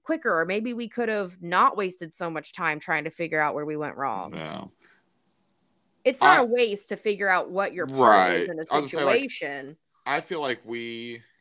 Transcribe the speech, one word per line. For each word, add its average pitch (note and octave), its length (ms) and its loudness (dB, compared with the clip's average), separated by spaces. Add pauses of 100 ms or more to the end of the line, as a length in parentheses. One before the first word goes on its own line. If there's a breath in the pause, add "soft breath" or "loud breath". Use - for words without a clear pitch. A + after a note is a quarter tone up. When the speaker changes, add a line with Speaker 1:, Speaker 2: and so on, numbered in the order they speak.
Speaker 1:
quicker, C4+ 380 0
or E3 40 2
maybe G#3+ 300 -2
we A#3 140 -6
could A#3 200 -4
have G3 320 -4
not F3+ 360 4
wasted F3+ 360 -4
so F3 160 -6
much D#3 240 -8
time D#3 280 -2
trying D#3 240 -2
to D#3+ 60 -8
figure D#3 300 -2
out D3 140 2
where D3 120 -4
we D3+ 100 -4
went D3+ 200 -6
wrong. G2 380 -4
Speaker 2:
Yeah. D#2 300 -10 (1400 soft breath)
Speaker 1:
It's B3+ 160 0
not - 200 8
Speaker 2:
I - 20 4
Speaker 1:
a B3 40 2
waste A3+ 420 0
to G3+ 80 -6
figure G3+ 320 -2
out F3+ 220 2
what F#3+ 220 -2
your E3+ 140 -6
part C3+ 100 -8
is C3+ 40 4
Speaker 2:
Right. F#2 480 6
Speaker 1:
in E3 100 -8
a D#3+ 40 -6
Speaker 2:
I - 0 -
was D#3+ 80 -12
gonna D3 180 0
say, D#3+ 160 -2
like, C#3 160 4
Speaker 1:
situation. C#3+ 560 -8 (280)
Speaker 2:
I C#3+ 160 -2
feel E3 200 -8
like B2+ 240 -4
we A#2 580 -10 (180)